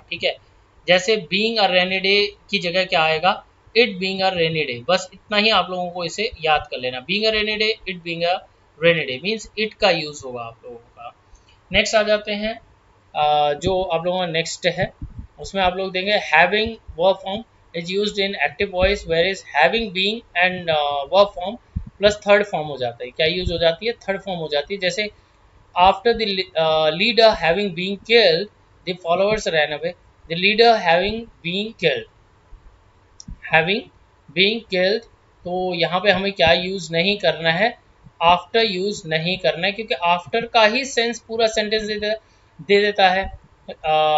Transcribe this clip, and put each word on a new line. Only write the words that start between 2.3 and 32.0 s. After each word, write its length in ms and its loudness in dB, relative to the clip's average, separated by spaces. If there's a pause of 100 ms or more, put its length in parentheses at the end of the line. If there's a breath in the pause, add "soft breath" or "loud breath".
की 100 -2
जगह 260 -2
क्या 180 0
आएगा? 400 0 (320)
it 220 2
being 240 -4
a 100 2
rainy 340 -2
day। 140 -6 (100)
बस 240 0
इतना 240 -6
ही 140 2
आप 180 2
लोगों 200 -6
को 160 -8
इसे 260 -6 (100)
याद 300 2
कर 60 -6
लेना, 280 -8
being 240 -2
a 60 0
rainy 220 -2
day, 140 0 (180)
it 140 -12
being 220 -6
a 100 0 (440)
rainy 260 -4
day 160 -8
means 260 -6 (120)
it 140 -6
का 180 0
यूज़ 340 -6
होगा 160 -10
आप 220 -14
लोगों 140 -18
का। 120 -20 (800 soft breath)
नेक्स्ट 240 2
आ 80 6
जाते 280 0
हैं, 220 -4
अ, 1000 -2
जो 300 -2
आप 220 -2
लोगों 140 -2
का 60 -2
नेक्स्ट 420 -6
है, 240 -2 (480)
उसमें 240 -6
आप 140 2
लोग 140 -4
देंगे 360 0
having 420 4 (280)
verb 220 2
form 220 -8 (320)
is 180 -8
used 280 -2
in 160 -2 (120)
active 240 -4
voice, 360 0
whereas 340 0 (140)
having 380 2
being 260 -2 (180)
and, 320 0
uh, 300 0 (140)
verb 220 6
form 220 -8 (400)
plus 220 2
third 260 4
form 220 -4
हो 100 -8
जाता 260 -6
है। 80 -10
क्या 160 0
यूज़ 260 -2
हो 40 -4
जाती 280 0
है? 160 -4
थर्ड 200 -6
फॉर्म 180 -6
हो 140 -6
जाती 200 -2
है। 60 -8
जैसे 300 -2 (640 soft breath)
after 380 4
the 160 -2
le-, 220 -4 (100)
uh, 320 2
leader 360 4 (140)
having 320 0
been 300 -6
killed, 440 4 (380)
the 180 -6
followers 440 0
ran 280 0
away। 160 -6 (360)
The 120 -4
leader 300 6 (100)
having 400 0 (240)
been 320 -6
killed, 320 -2 (1400)